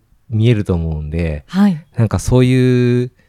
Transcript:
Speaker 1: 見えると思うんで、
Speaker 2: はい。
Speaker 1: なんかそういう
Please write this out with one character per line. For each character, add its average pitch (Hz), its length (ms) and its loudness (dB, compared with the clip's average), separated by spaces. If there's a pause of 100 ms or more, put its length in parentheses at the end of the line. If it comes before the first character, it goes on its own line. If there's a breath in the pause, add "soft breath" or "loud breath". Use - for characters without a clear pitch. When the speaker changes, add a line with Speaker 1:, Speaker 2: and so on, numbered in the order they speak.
(300)
Speaker 1:
見 113 180 2
え 120 60 4
る 104 100 -2
と 95 80 -2
思 82 260 -2
う 76 40 -8
ん 76 80 -10
で、 80 380 -4
Speaker 2:
は 202 200 2
い。 160 160 -4 (120)
Speaker 1:
な 113 100 2
ん - 20 -8
か 95 100 -2
そ 127 200 0
う 127 80 4
い 123 580 2
う 123 80 -10 (160)